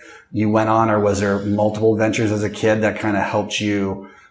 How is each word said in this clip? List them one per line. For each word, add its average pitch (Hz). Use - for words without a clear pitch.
you 107
went 110
on, 113
or 107
was 101
there 101
multiple 107
adventures 107
as 104
a 101
kid 107
that 107
kinda 101
helped 104
you 101